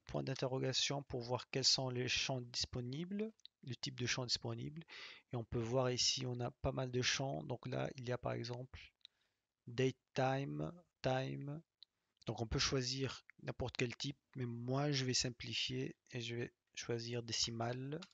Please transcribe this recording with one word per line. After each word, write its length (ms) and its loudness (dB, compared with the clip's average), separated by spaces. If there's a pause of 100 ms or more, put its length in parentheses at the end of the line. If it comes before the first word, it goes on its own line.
point 160 0
d'interrogation 800 2
pour 200 -4
voir 280 -2
quels 140 2
sont 240 6
les 200 0
champs 340 2
disponibles, 920 -2 (320)
le 100 -6
type 240 -6
de 80 0
champ 180 2
disponible. 600 -2 (480)
Et 40 -4
on 80 0
peut 140 -2
voir 320 4
ici, 360 4
on 140 -2
a 100 0
pas 220 -2
mal 200 -2
de 100 4
champs. 400 2
Donc 240 -6
là, 300 -2
il 100 -8
y 60 0
a 60 0
par 140 -2
exemple 480 -6 (840)
date 300 4 (160)
time, 600 2 (300)
time. 600 0 (640)
Donc 140 -2
on 60 4
peut 120 2
choisir 680 2 (180)
n'importe 340 -4
quel 200 2
type, 220 -4 (180)
mais 100 -2
moi 460 0
je 120 2
vais 100 2
simplifier 840 -2 (140)
et 100 -4
je 140 -6
vais 200 -4 (200)
choisir 480 -2
décimal. 800 0 (140)